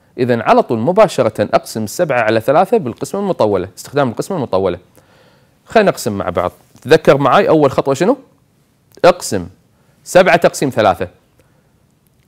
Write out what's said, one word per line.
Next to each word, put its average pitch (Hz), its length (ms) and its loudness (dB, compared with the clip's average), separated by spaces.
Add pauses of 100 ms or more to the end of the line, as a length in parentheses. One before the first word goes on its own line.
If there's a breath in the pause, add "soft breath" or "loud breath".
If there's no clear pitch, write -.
(180)
إذن 120 240 0
على 233 220 2
طول 117 160 -4
مباشرة 135 720 0
أقسم 117 300 -4
السبعة 127 380 -2
على 110 180 0
ثلاثة 170 380 2
بالقسمة 165 440 -8
المطولة، 107 460 -2 (100)
استخدام 139 320 -4
القسمة 135 280 -8
المطولة. 95 420 -4 (840 soft breath)
خلينا 202 240 2
نقسم 107 280 -4
مع 90 120 -6
بعض. 87 220 -2 (300)
تذكر 151 360 2
معاي 139 320 2
أول 147 220 2
خطوة 139 220 -2
شنو؟ 196 240 0 (880)
اقسم. 107 420 0 (560)
سبعة 175 320 2
تقسيم 165 340 0
ثلاثة. 104 380 0 (1200)